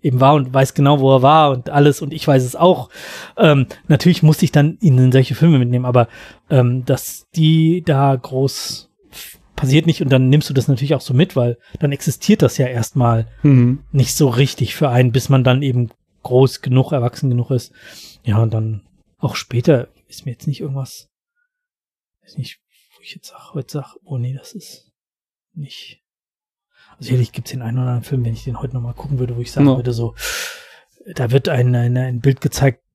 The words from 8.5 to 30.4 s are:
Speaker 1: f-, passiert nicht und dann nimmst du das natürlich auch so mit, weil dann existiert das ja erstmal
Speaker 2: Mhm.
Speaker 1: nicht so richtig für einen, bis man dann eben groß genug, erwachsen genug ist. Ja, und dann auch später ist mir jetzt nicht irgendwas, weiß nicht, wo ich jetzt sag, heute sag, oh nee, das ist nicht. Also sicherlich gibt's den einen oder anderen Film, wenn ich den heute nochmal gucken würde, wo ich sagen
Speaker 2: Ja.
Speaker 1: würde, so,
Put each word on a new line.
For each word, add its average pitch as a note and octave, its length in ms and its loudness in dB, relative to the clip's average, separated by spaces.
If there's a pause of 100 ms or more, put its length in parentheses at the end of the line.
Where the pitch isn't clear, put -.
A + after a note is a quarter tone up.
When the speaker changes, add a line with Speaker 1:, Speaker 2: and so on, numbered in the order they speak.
Speaker 1:
f-, - 280 -20 (160)
passiert D3 320 2
nicht E3 160 0
und C3+ 80 -2
dann C3 180 4
nimmst D3 220 2
du C#3 40 -6
das C3 120 0
natürlich C#3 300 0
auch B2+ 40 -4
so - 140 -6
mit, C#3+ 220 2
weil A#2+ 200 0 (220)
dann C#3+ 140 -2
existiert E3 500 0
das C3 160 0
ja C3 80 0
erstmal A#2 600 -2 (160)
Speaker 2:
Mhm. C3 340 4 (140)
Speaker 1:
nicht C3+ 240 0
so D3+ 120 2
richtig B2 460 -2
für C#3+ 160 -2
einen, B2 220 2
bis B2 160 -2
man C3 160 4
dann B2+ 180 2
eben B2 280 -2 (340)
groß C3 380 2
genug, B2+ 280 0
erwachsen C3 400 -4
genug A#2+ 220 -2
ist. - 200 -4 (520)
Ja, G#2 140 0
und A2+ 140 2
dann A2 300 -4 (360)
auch - 180 -6
später B2 500 0 (220)
ist - 180 -20
mir B2+ 60 -12
jetzt - 160 -10
nicht C#3 120 -8
irgendwas, C3+ 500 -12 (1120)
weiß - 140 -18
nicht, - 200 -14 (380)
wo - 80 -20
ich - 100 -20
jetzt - 140 -20
sag, - 260 -20
heute C3+ 180 -10
sag, C#3+ 220 -12 (100)
oh C3 140 -10
nee, B2 180 -6
das - 160 -20
ist - 380 -20 (640)
nicht. - 460 -18 (920)
Also - 140 -20
sicherlich B2+ 260 -2
gibt's - 180 -14
den B2+ 120 -10
einen A#2 160 -6
oder B2+ 80 -2
anderen B2 180 -4
Film, B2+ 200 -4
wenn A2+ 100 -4
ich - 100 -16
den B2 160 -10
heute B2 140 -10
nochmal A#2+ 200 -8
gucken C#3 240 -8
würde, B2 180 -6
wo A#2+ 40 -8
ich A#2+ 100 -10
sagen C#3+ 160 2
Speaker 2:
Ja. C3 100 4
Speaker 1:
würde, B2 160 -6
so, A#2 220 -6 (1000)